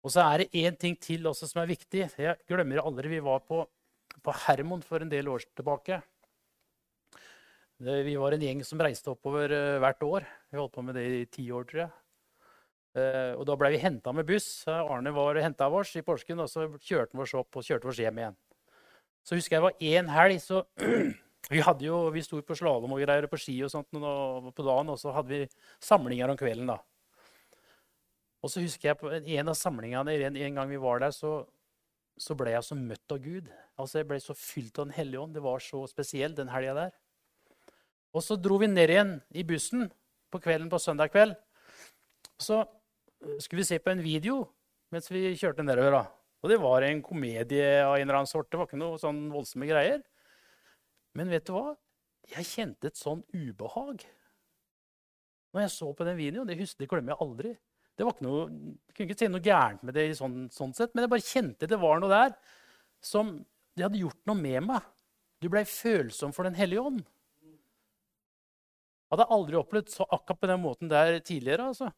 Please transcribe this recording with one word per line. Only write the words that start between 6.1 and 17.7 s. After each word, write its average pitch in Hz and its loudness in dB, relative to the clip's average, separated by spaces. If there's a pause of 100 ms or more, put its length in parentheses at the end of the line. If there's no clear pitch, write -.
Det, 127 -4 (100)
vi 147 -2
var 139 2
en 151 -2
gjeng 135 -4
som 156 -8
reiste 143 -2
oppover, 143 -2
eh, 143 0
hvert 135 4
år. 190 -2 (240)
Vi 143 -6
holdt 135 -8
på 123 -8
med 127 -8
det 123 -4
i 123 -2
ti 123 -10
år, 123 -6
tror 156 -6
jeg. 170 -6 (1040)
Eh, 131 0
og 127 -8
da 139 0
ble 143 6
vi 143 0
hentet 135 -2
med 160 -2
buss. 202 2 (220)
Arne 147 -2
var 143 2
og 156 2
hentet 147 2
oss - -8
i 156 -6
Porsgrunn, 170 -2
og - -10
så 160 -4
kjørte 131 -2
han 135 -4
oss - -8
opp - -10
og 120 -10
kjørte 127 -2